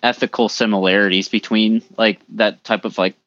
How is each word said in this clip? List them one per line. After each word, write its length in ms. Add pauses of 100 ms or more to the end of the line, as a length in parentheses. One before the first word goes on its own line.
ethical 460
similarities 800
between, 540 (160)
like, 220 (100)
that 340
type 200
of, 140
like, 160 (120)